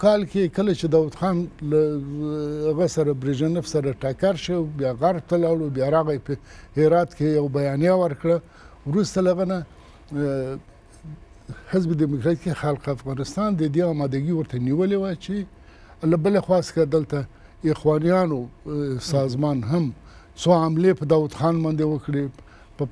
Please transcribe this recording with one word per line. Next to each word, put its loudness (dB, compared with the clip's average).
کال 4
کې -2
کله 2
چې -2
داود 4
خان 0
له 4
هغه 0
سره، 2
برژنف -2
سره 0
ټکر 0
شو، -2
بیا 0
غرب 2
ته 2
لاړو، 0
بیا 0
راغی 2
په -8
هرات 4
کې -6
یو 2
بیانیه 2
ورکړه. 0
وروسته 0
له 4
هغه 0
نه، -2
اه، -6
حزب 2
دموکراتیک -2
خلق -2
افغانستان -4
د 0
دې 2
آمادګي -2
ورته -4
نیولې 0
وه -4
چې -8
له 4
بلې 2
خوا 2
څخه 0
دلته -2
اخوانیانو، 2
اه، -6
سازمان 0
هم 0
څو 2
حملې 4
په -6
داود 4
خان 0
باندې 0
وکړې. -6
په -4